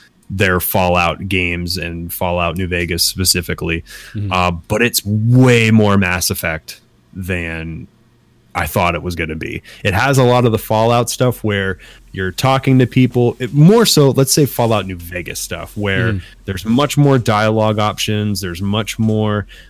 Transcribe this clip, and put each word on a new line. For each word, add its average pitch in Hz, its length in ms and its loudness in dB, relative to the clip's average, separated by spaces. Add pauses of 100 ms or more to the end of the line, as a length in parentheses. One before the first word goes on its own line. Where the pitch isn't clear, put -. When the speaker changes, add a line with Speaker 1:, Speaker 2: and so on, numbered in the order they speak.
(300)
Speaker 1:
their 95 300 2
Fallout 87 680 0
games 87 500 -2
and 85 340 -8
Fallout 87 440 -2
New 92 120 -4
Vegas 87 340 -4
specifically." 87 840 -2 (300)
Speaker 2:
Mm-hmm. 101 180 -6
Speaker 1:
Uh, 90 200 2
but 104 300 -4
it's 117 220 -2
way 117 680 4
more 104 280 4
Mass 90 320 0
Effect 82 500 -8 (340)
than 82 720 -8 (680)
I 85 120 -4
thought 87 300 0
it 82 60 -8
was 87 120 -6
gonna 80 220 -6
be. 78 260 -10 (220)
It 101 100 0
has 131 240 2
a 131 60 6
lot 123 200 4
of 120 80 4
the 107 60 0
Fallout 117 520 0
stuff 127 340 -2
where 98 340 -2 (340)
you're 92 200 -6
talking 131 480 2
to 127 80 4
people, 123 500 2
it, 127 160 -8
more 185 320 6
so, 143 240 4
let's 135 220 2
say 147 140 2
Fallout 110 400 0
New 95 100 -8
Vegas 85 420 -12
stuff, - 380 -12
where 101 380 -2
Speaker 2:
Mm. 95 80 -6 (220)
Speaker 1:
there's 95 200 -8
much 117 340 0
more 139 200 4
dialogue 110 600 0
options, 104 640 -2
there's 87 200 -8
much 101 380 -4
more, 107 480 0 (240)